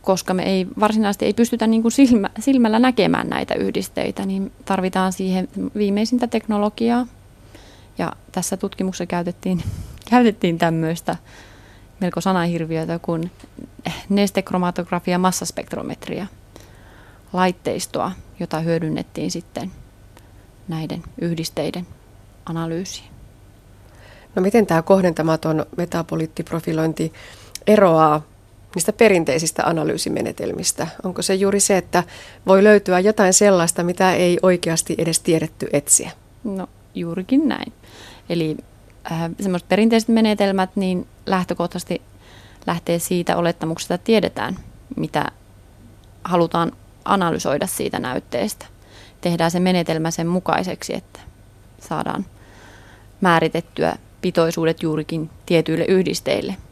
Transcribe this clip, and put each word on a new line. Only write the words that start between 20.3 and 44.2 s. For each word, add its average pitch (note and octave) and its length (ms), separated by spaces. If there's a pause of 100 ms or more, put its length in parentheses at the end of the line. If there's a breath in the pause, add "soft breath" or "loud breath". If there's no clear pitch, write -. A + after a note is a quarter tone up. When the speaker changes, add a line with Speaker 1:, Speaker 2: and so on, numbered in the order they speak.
Speaker 1:
näiden D#3+ 340 (180)
yhdisteiden E3 640 (600)
analyysiin. E3 600 (1300 soft breath)
Speaker 2:
No F#3 80
miten G3+ 240
tää E3 160
kohdentamaton D#3+ 840 (100)
metabolittiprofilointi D#3+ 1400 (540 loud breath)
eroaa D#3+ 560 (520)
niistä F#3 180
perinteisistä E3 720
analyysimenetelmistä? - 1200 (160)
Onko F3+ 200
se F#3+ 120
juuri G3 260
se, G3 160
että F3 280 (420 loud breath)
voi F#3+ 180
löytyä G3+ 360
jotain G3 340
sellaista, F3+ 480
mitä F3 320
ei F3 280
oikeasti F3 560
edes E3 220
tiedetty - 520
etsiä? - 380 (340)
Speaker 1:
No F#3+ 240 (260)
juurikin F#3 540
näin. - 240 (560 loud breath)
Eli, D#3+ 280 (560)
äh, E3 180 (100)
semmoiset F3+ 280
perinteiset A3 400
menetelmät, G3+ 680
niin F#3 300 (200)
lähtökohtaisesti F3+ 760 (640 soft breath)
lähtee E3+ 320
siitä F3 380
olettamuksesta, E3+ 580
että F3+ 100
tiedetään, F#3 520 (400)